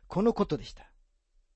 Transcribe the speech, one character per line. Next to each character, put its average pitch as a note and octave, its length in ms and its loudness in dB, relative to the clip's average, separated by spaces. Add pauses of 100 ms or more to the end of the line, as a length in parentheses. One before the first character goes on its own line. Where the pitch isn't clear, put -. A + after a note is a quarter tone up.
こ F#3+ 160 0
の A#3 80 6
こ A3 140 0
と D3 120 -2
で - 60 -10
し - 80 -16
た。 - 180 -20 (680)